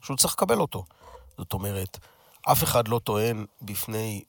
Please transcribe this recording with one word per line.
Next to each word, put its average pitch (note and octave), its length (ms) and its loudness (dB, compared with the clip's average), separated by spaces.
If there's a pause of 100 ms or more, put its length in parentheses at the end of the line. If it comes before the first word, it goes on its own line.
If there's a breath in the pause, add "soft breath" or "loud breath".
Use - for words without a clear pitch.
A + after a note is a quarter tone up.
שהוא C3+ 140 -6
צריך - 160 4
לקבל - 260 2
אותו. A#2 260 -2 (520 loud breath)
זאת - 160 -8
אומרת, G2 440 -4 (540 soft breath)
אף D3+ 120 4
אחד A#2+ 240 2
לא A#2 160 2
טוען G#2+ 420 0 (160)
בפני G#2+ 680 -6